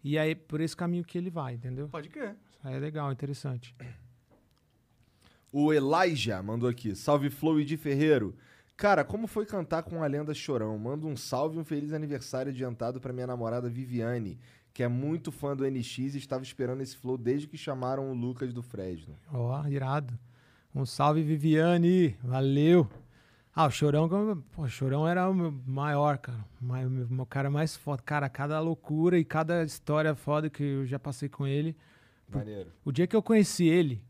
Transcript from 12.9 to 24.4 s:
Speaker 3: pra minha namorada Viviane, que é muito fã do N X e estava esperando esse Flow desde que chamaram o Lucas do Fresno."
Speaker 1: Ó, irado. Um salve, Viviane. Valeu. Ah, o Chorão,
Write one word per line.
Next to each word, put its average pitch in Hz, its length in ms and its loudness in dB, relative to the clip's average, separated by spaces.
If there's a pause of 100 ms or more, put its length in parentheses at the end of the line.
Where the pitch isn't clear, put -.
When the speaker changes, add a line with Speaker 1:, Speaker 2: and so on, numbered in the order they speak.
Speaker 3:
pra 127 100 -6
minha 123 140 -6
namorada 120 440 -4
Viviane, 120 680 -4 (340)
que - 120 -4
é 120 40 2
muito 147 440 -2
fã 139 240 -4
do 135 100 0
N 135 160 -2
X 127 320 -6
e 143 60 -6
estava 131 240 -6
esperando 131 380 -4
esse 135 140 -12
Flow 127 220 -4
desde 135 300 0
que 156 100 -16
chamaram 135 540 -4
o - 20 -4
Lucas 123 400 -4
do 120 80 -6
Fresno." 92 560 -10 (160)
Speaker 1:
Ó, 127 340 -2
irado. 135 500 -2 (580)
Um 135 100 -2
salve, 151 380 2
Viviane. 160 1000 6
Valeu. 139 680 6 (680)
Ah, 160 100 4
o 131 60 4
Chorão, 151 360 4 (440)